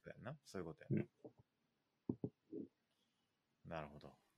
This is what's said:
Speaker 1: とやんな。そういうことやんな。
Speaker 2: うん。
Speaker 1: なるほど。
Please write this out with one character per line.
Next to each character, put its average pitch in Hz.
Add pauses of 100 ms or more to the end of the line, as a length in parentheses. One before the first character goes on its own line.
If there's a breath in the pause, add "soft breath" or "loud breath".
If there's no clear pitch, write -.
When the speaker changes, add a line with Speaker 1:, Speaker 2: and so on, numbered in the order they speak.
Speaker 1:
と 82
や -
ん -
な。 127
そ -
う 92
い -
う -
こ 80
と -
や -
ん 139
な。 - (1500)
Speaker 2:
う -
ん。 -
Speaker 1:
な 82
る 76
ほ 76
ど。 73 (260)